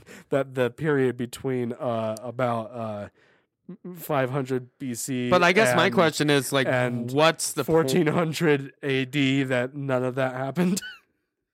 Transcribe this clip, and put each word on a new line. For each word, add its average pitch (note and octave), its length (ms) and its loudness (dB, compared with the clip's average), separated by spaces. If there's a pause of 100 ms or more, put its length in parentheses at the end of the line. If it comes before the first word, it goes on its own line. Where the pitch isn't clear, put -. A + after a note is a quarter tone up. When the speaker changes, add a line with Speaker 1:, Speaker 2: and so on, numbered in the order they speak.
(100)
Speaker 1:
<laughs> - 180 -20
that C3+ 260 -2
the B2+ 140 2
period C3 480 0
between, A#2+ 560 -4
uh, A2+ 500 -4
about, A#2+ 520 -2
uh, G#2+ 340 -8 (880)
five D3 360 -2
hundred B2+ 380 -4 (100)
B C3 160 -8
C B2 360 -4
Speaker 2:
But F3 120 4
I F3 100 4
guess D3 220 4
my E3+ 120 4
Speaker 1:
and, - 80 -2
Speaker 2:
question D#3+ 340 2
is, C#3 240 2
like, C3+ 140 2
Speaker 1:
and B2 460 0
Speaker 2:
what's D#3+ 420 2
the C#3+ 100 -2
po- D3+ 100 0
Speaker 1:
fourteen D#3+ 340 4
hundred D3 720 2
A C3+ 240 0
D C3+ 380 2
that C3 300 0
none C3+ 300 -2
of B2+ 120 -4
that C3 180 -2
happened? E3+ 520 -2
<laughs> C6+ 40 -14 (640)